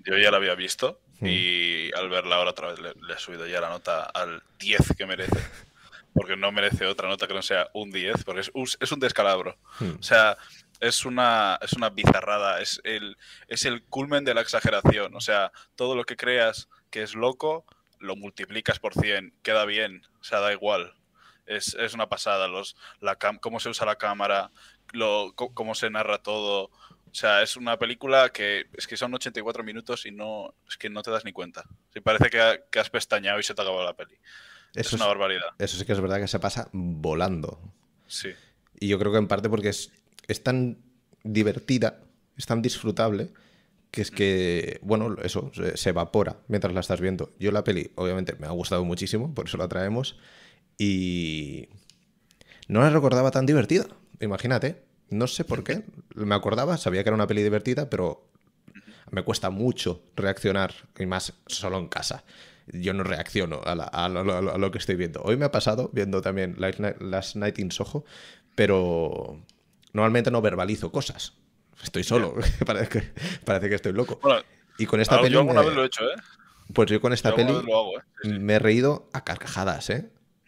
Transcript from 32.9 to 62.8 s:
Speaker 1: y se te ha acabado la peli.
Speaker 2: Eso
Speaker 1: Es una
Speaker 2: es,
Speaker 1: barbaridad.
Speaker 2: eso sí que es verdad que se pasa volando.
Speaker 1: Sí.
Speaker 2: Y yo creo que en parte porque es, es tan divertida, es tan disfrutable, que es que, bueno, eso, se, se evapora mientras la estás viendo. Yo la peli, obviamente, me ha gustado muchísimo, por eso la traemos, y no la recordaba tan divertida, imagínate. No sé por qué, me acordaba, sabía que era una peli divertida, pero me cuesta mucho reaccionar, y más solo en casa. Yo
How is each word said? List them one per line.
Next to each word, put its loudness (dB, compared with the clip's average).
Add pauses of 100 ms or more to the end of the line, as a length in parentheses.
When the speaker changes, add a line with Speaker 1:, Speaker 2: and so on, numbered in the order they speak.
Speaker 1:
y 0
se -4
te -4
ha -2
acabado -2
la -4
peli. -18 (640)
Speaker 2:
Eso -2
Speaker 1:
Es -4
una 2
Speaker 2:
es, 4
Speaker 1:
barbaridad. 0 (100)
Speaker 2:
eso -4
sí -6
que -2
es 0
verdad 0
que -2
se -2
pasa -4
volando. -2 (460)
Speaker 1:
Sí. -10 (500)
Speaker 2:
Y -4
yo 4
creo 2
que 6
en 6
parte 2
porque 2
es, -4 (380)
es -2
tan 2 (460)
divertida, 2 (380)
es -12
tan 0
disfrutable, 0 (580)
que -2
es -6
que, 2
bueno, 0
eso, -4
se, -4
se -2
evapora 2 (100)
mientras 0
la -2
estás -2
viendo. -2
Yo 0
la 2
peli, -2
obviamente, -2
me -10
ha -6
gustado -2
muchísimo, -2
por -6
eso -6
la -2
traemos, -4 (640)
y -2 (1000)
no 4
la 8
recordaba 4
tan 2
divertida, 4 (340)
imagínate. -2 (280)
No 0
sé -4
por -4
qué, -4 (320)
me 0
acordaba, 0
sabía 0
que -2
era 4
una 2
peli 2
divertida, 0
pero -4 (800)
me -4
cuesta -2
mucho -2 (100)
reaccionar, 0 (260)
y -4
más -4 (140)
solo -6
en -6
casa. -8 (440)
Yo -2